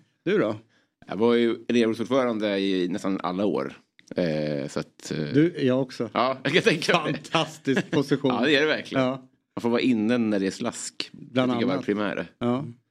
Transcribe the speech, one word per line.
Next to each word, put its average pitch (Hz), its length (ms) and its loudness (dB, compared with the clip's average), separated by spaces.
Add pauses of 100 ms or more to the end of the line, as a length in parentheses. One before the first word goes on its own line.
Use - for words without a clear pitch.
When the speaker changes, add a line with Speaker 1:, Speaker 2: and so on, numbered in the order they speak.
(240)
Speaker 1:
Du 196 140 2
då? 110 180 0 (500)
Speaker 2:
Jag 85 100 -8
var 117 180 4
ju 117 220 4 (120)
elevrådsordförande 110 920 0
i 95 300 0
nästan 95 340 -4
alla 90 220 -2
år. 67 280 -2 (440)
Eh, 76 520 -2
så - 120 -6
att, - 300 -12
eh, 82 80 -6
Speaker 1:
Du, 135 400 2
jag 131 240 0
också. 120 300 -8
Speaker 2:
ja, 127 280 0
<laughs> - 40 -8
jag 139 80 -2
kan 180 100 4
tänka 170 400 2
mig. 151 120 -2
Speaker 1:
Fantastisk - 760 -2
position. 143 400 2
Speaker 2:
<laughs> 123 40 2
Ja, 107 100 0
det 156 120 4
är 139 40 4
det 156 60 2
verkligen. 135 380 0
Speaker 1:
Ja. 127 60 2 (460)
Speaker 2:
Man - 60 -8
får 117 80 0
vara 120 100 2
inne 120 380 2
när 107 220 2
det 95 60 2
är 92 40 0
slask. - 640 -8
Speaker 1:
Bland 127 380 -2
Speaker 2:
Det 123 40 0
tycker 117 80 -2
jag 101 40 0
var 95 80 0
Speaker 1:
annat. 92 120 -6
Speaker 2:
primära. 101 400 -2 (120)
Speaker 1:
Ja. 120 260 -2 (260)